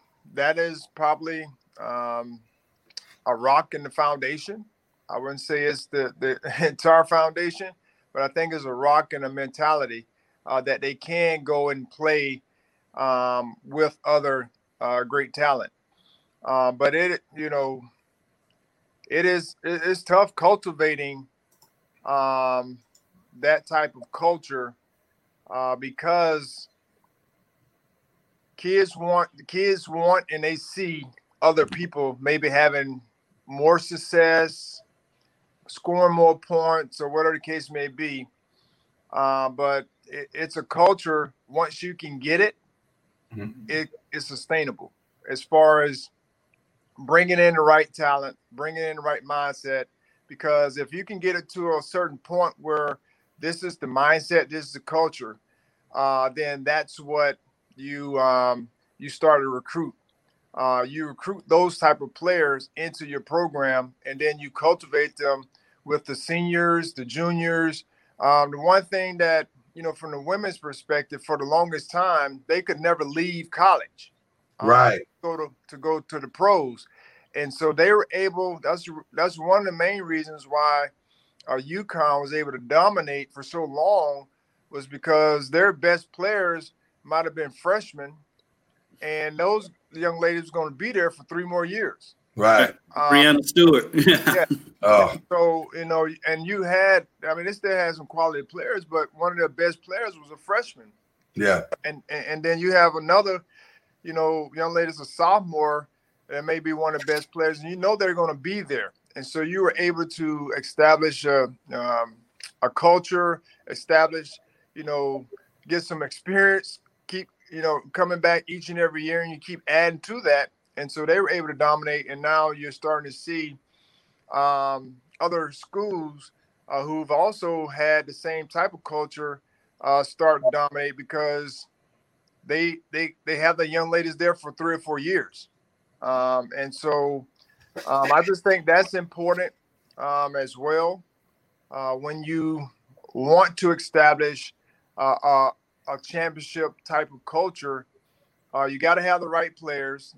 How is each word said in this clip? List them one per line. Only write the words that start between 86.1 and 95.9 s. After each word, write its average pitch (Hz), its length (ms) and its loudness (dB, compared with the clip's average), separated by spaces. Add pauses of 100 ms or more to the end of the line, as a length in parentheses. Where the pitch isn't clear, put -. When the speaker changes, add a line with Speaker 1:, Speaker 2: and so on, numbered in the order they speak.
Speaker 1:
players 180 640 -4 (300)
might 156 220 -2
have 151 100 -8
been 147 160 -6
freshmen, 151 640 -4 (840)
and 156 360 -6
those 190 320 0 (240)
young 170 260 -4
ladies 170 320 0
were 170 120 -4
gonna 147 120 -8
be 202 160 -8
there 170 200 0
for 139 140 -20
three 175 200 -8
more 175 200 -2
years. 185 500 -8 (200)
Speaker 2:
Right. 110 400 6 (200)
Speaker 1:
Um, 147 180 2
Speaker 3:
Breanna 147 320 8
Stewart. 160 480 6
<laughs> - 20 0
Speaker 1:
yeah. 160 500 4 (380)
Speaker 2:
Oh. 190 340 6 (140)
Speaker 1:
So, 170 340 2 (100)
you 165 100 -8
know, 160 220 0 (200)